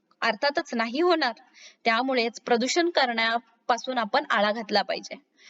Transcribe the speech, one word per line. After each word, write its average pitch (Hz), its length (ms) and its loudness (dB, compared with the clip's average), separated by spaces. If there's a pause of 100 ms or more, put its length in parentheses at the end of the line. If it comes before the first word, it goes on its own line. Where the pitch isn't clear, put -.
(200)
अर्थातच 285 540 -2
नाही 233 260 -2
होणार. 330 320 2 (520)
त्यामुळेच 233 560 0
प्रदूषण 262 500 2
करण्यापासून 240 1080 -2
आपण 240 320 0
आळा 214 220 2
घातला 208 300 0
पाहिजे. - 320 -8 (360)